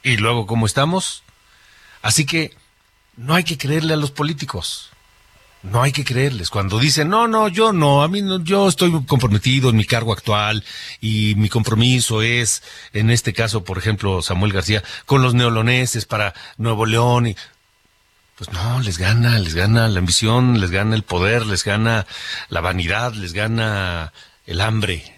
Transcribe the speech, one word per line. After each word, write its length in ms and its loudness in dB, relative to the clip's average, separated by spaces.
¿Y 140 0
luego 300 0
cómo 180 0
estamos? 600 -2
Así 240 0
que 280 -4
no 160 -2
hay 100 2
que 140 -6
creerle 340 -2
a 60 0
los 120 -2
políticos. 760 -6
No 200 0
hay 100 2
que 140 -4
creerles. 420 -2
Cuando 300 -2
dicen, 320 2
"No, 180 2
no, 200 2
yo 260 2
no, 280 4
a 60 2
mí 140 -2
no, 200 -2
yo 240 2
estoy 240 4
comprometido 640 2
en 80 4
mi 80 4
cargo 300 0
actual 500 -2
y 340 0
mi 140 2
compromiso 720 2
es", 400 0
en 160 2
este 240 0
caso, 280 -2
por 140 -8
ejemplo, 460 -2
Samuel 320 0
García, 280 0
"con 160 2
los 140 2
neoloneses 720 2
para 260 -2
Nuevo 300 0
León", 400 4
y 100 -4
pues 140 -14
no, 280 -2
les 180 -2
gana, 420 2
les 160 -4
gana 320 4
la 100 0
ambición, 640 2
les 100 0
gana 240 0
el 80 -2
poder, 420 0
les 200 -4
gana 420 0
la 120 -4
vanidad, 540 -2
les 180 -10
gana 800 -2
el 140 -4
hambre 420 -2